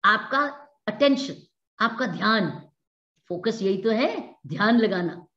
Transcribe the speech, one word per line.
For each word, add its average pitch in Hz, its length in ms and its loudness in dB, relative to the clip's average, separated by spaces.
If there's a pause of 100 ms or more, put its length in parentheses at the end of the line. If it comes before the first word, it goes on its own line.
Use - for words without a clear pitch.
आपका 254 640 0 (200)
attention, 269 460 2 (460)
आपका 226 260 -2
ध्यान। 190 560 -2 (640)
Focus 180 340 -4
यही 190 200 0
तो 220 80 2
है, 269 440 -2 (120)
ध्यान 214 320 2
लगाना। 180 480 0 (100)